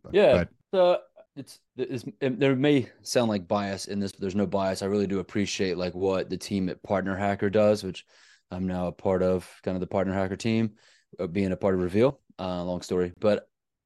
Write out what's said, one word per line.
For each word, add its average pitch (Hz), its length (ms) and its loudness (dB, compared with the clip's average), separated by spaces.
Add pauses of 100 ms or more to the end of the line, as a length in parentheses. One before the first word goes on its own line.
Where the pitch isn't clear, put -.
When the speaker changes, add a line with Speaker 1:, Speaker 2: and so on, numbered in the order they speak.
(120)
Speaker 1:
Yeah. 175 220 6
Speaker 2:
But 85 160 2 (240)
Speaker 1:
So 180 280 4 (340)
it's, - 240 -18 (160)
it's, 127 300 -6 (160)
there 139 340 2
may 135 340 4 (140)
sound 120 260 2
like 98 200 -2
bias 101 360 -2
in 101 140 -6
this, 98 140 -4
but - 80 -12
there's 98 120 -4
no 101 140 0
bias. 95 340 -2
I 101 40 -2
really 101 220 0
do 95 120 -2
appreciate, 92 580 -2
like, 90 160 -4
what 95 360 0
the 90 80 -4
team 95 320 -2
at 69 120 -10
Partner 95 340 -2
Hacker 101 340 0
does, 104 340 4
which 92 220 -10 (440)
I'm 92 160 -6
now 90 220 -2
a 85 60 -4
part 92 280 0
of, 92 260 0 (140)
kind 92 140 -4
of 90 60 -4
the 87 60 -6
Partner 95 260 -2
Hacker 95 240 -2
team, 113 340 0 (480)
uh, 95 80 -4
being 95 240 0
a 90 60 -4
part 98 180 2
of 90 60 0
Reveal. 107 380 2 (200)
Uh, 90 240 -6
long 90 180 -6
story, 90 380 -2
but 104 280 0 (380)